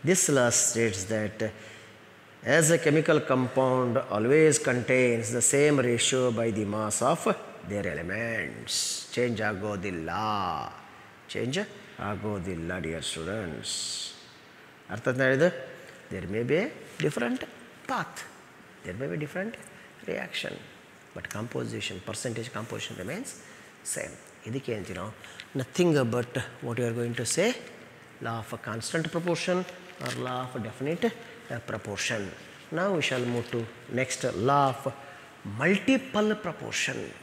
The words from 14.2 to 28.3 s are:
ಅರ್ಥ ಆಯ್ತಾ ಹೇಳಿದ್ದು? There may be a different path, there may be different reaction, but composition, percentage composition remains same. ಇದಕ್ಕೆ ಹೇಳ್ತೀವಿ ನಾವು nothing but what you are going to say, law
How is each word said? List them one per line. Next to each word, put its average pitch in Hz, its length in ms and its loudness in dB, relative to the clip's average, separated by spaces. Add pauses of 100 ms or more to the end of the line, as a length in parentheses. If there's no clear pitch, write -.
ಅರ್ಥ 113 160 -4
ಆಯ್ತಾ 131 180 2
ಹೇಳಿದ್ದು? 143 200 6 (640)
There 92 220 -6
may 117 160 0
be 151 140 4
a - 20 -6 (380)
different 240 360 -2 (500)
path, 208 260 -4 (680)
there 92 180 -8
may 143 120 -2
be 170 120 -2
different 196 280 -6 (580)
reaction, - 420 -4 (640)
but - 100 -8 (120)
composition, 113 580 -4 (160)
percentage 113 460 -6
composition 107 460 -8
remains 170 280 -8 (640)
same. - 200 -6 (340)
ಇದಕ್ಕೆ 131 240 -4
ಹೇಳ್ತೀವಿ 92 260 -6
ನಾವು 104 120 -6 (480)
nothing 170 320 4 (220)
but 120 200 0 (320)
what 120 140 -2
you 120 100 2
are 113 100 -2
going 117 220 -2
to 113 40 -2 (100)
say, 185 120 4 (800)
law 117 180 -2